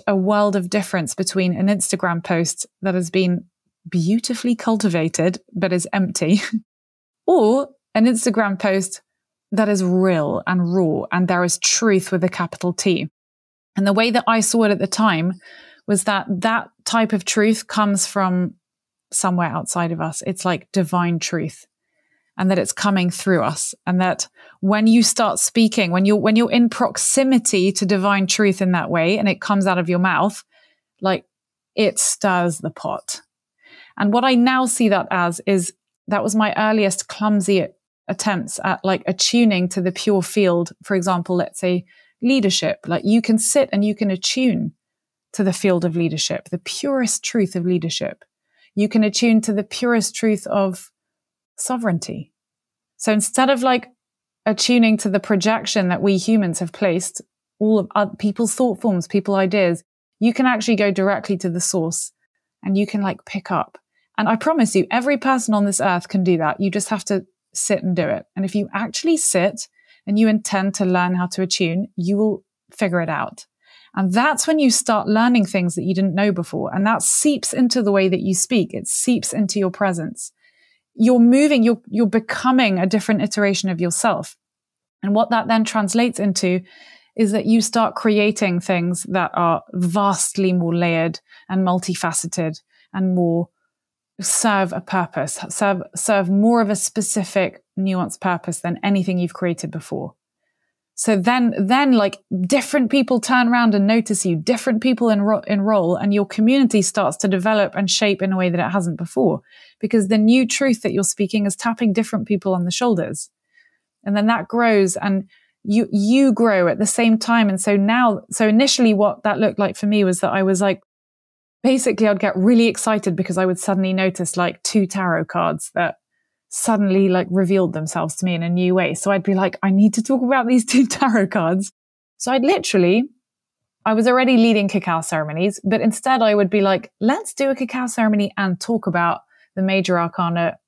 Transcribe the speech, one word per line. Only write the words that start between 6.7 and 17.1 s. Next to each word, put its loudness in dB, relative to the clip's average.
<laughs> -12
or 4
an 4
Instagram 0
post -2
that 0
is 0
real 0
and 0
raw, 0
and 0
there 0
is -2
truth 0
with 0
a 0
capital -6
T. -2
And 0
the 2
way 2
that 0
I 4
saw 2
it 4
at 0
the -2
time 0
was 0
that -2
that -2
type 0